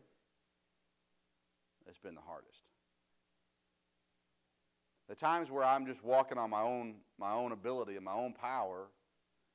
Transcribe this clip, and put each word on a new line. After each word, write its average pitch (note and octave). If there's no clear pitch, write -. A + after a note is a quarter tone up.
It's F2
been F2+
the D#2
hardest. D#2+
The G2+
times D#3+
where C3+
I'm C3+
just B2+
walking C3
on A2+
my G#2+
own, A#2
my G2+
own A#2+
ability A2
and F#2+
my F#2+
own A#2
power, G2+